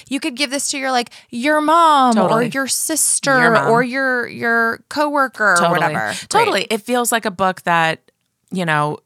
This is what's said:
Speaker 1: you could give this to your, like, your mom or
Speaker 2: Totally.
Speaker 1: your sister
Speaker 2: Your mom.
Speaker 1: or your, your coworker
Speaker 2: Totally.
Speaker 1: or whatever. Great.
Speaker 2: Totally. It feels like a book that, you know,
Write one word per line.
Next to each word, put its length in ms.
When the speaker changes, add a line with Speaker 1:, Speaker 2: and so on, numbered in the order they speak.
Speaker 1:
you 100
could 160
give 160
this 180
to 100
your, 120
like, 200
your 300
mom 580
or 40
Speaker 2:
Totally. 320
Speaker 1:
your 140
sister 680
Speaker 2:
Your 140
mom. 180
Speaker 1:
or 120
your, 460
your 600
coworker 720
Speaker 2:
Totally. 100
Speaker 1:
or 40
whatever. 360
Great. 220
Speaker 2:
Totally. 400
It 120
feels 300
like 140
a 40
book 320
that, 380
you 140
know, 420